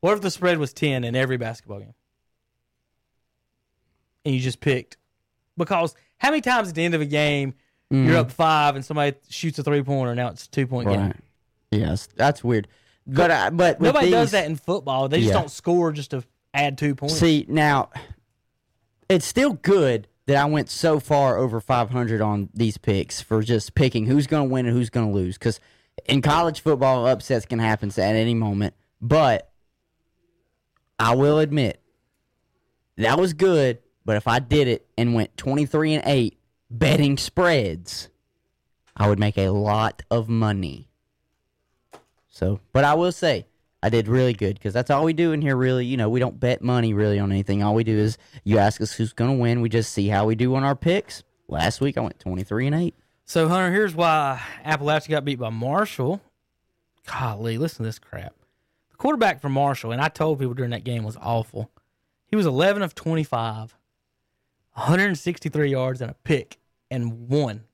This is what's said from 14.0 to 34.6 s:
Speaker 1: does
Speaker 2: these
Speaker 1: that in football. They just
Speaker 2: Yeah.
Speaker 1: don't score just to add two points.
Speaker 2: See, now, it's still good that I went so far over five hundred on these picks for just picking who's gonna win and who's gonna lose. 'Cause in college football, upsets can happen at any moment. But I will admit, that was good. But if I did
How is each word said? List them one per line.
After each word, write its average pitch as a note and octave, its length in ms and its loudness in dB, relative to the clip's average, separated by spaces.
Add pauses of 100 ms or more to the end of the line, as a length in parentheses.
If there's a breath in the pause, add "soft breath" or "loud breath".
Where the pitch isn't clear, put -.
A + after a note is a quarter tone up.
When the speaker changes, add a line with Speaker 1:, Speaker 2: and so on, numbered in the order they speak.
Speaker 1:
does A#3 160 4
Speaker 2:
these - 60 -4
Speaker 1:
that F#3+ 140 2
in D#3 100 -4
football. C3+ 500 -2
They D3 120 2
just A2 100 4
Speaker 2:
Yeah. F#2+ 100 4
Speaker 1:
don't F2+ 100 -6
score E3+ 440 0
just D3 180 -10
to C3 140 -6 (280)
add C#3+ 240 0
two D3 180 0
points. D3 220 -4
Speaker 2:
See, D#3 300 4
now, D3 420 2 (1160 loud breath)
it's F3+ 180 2
still C4 280 0
good C#3 560 2 (160)
that C#3 100 2
I C#3+ 80 4
went D3 260 0
so D#3 300 0
far C#3 380 2
over A2+ 240 -2
five A#2+ 300 0
hundred A#2 280 -2
on G#2 340 -2
these A2 240 -2
picks - 440 -2
for A2 200 -2
just A2 340 -2
picking B2 320 2
who's C3+ 200 2
gonna D3+ 160 0
win C3 220 -2
and A#2 100 0
who's A#2+ 140 0
gonna A2+ 240 -2
lose. F#2+ 240 -2
'Cause - 240 -4 (440 soft breath)
in C3+ 160 2
college D#3 380 0
football, C3 480 2
upsets B2+ 380 0
can A#2 140 -4
happen A2 320 0
at - 60 -6
any A2 360 2
moment. G#2 400 -2 (280)
But B2+ 480 2 (1500)
I A#2 160 2
will D3 240 4
admit, D3 400 0 (1160)
that A2 200 2
was F3+ 140 2
good. D3+ 480 2 (240)
But G#2+ 140 0
if G#2+ 100 -2
I A#2+ 120 4
did C3+ 280 2